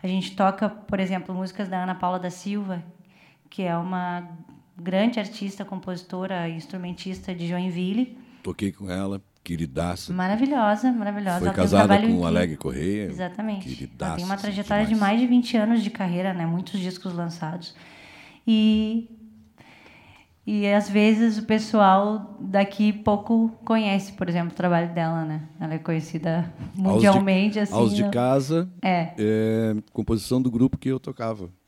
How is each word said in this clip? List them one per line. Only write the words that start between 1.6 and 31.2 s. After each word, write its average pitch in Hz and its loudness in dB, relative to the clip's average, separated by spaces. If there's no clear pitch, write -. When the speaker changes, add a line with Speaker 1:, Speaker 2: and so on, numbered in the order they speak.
Speaker 1:
da 180 -4
Ana 185 -4
Paula 180 -2
da 180 -6
Silva, 190 -6
que - -8
é 170 -2
uma 180 -6
grande 196 2
artista, 202 -8
compositora, 180 -6
instrumentista 180 -10
de 170 -6
Joinville. 180 -2
Speaker 2:
Toquei 98 -4
com 98 -12
ela, 98 -4
queridaça. 85 -4
Speaker 1:
Maravilhosa, 220 2
maravilhosa. 202 -2
Speaker 2:
Foi 180 0
Speaker 1:
Ela 190 0
tem 190 2
um - 4
Speaker 2:
casada 196 6
Speaker 1:
trabalho 202 6
Speaker 2:
com 220 2
o 226 4
Speaker 1:
incrível. - 2
Speaker 2:
Alegre 90 2
Correia, 87 -4
Speaker 1:
Exatamente. 185 -8
Ela - -8
Speaker 2:
queridaça, - -8
Speaker 1:
tem 175 -6
uma 196 -4
trajetória 208 -2
Speaker 2:
demais. 214 2
Speaker 1:
de 202 2
mais 214 4
de 254 4
vinte 240 4
anos 220 4
de 196 -2
carreira, 180 -2
né? 170 -2
Muitos 180 -2
discos 185 -6
lançados. 170 -8
E, 220 2
e 208 0
às 202 4
vezes 214 4
o 220 -4
pessoal 214 4
daqui 196 2
pouco 214 2
conhece, 202 0
por 180 -4
exemplo, 170 0
o - -16
trabalho 175 2
dela, 165 -2
né? 156 -4
Ela 160 -6
é 156 -4
conhecida 165 -2
Speaker 2:
Aos - -12
de, 190 -4
Speaker 1:
mundialmente, 196 4
assim, 202 -2
Speaker 2:
aos 220 4
de 208 2
Speaker 1:
né? 202 0
Speaker 2:
casa, 139 0
Speaker 1:
É. 175 0
Speaker 2:
é, 110 2
composição 113 -2
do 127 0
grupo 120 2
que - -6
eu 131 -2
tocava. 113 -8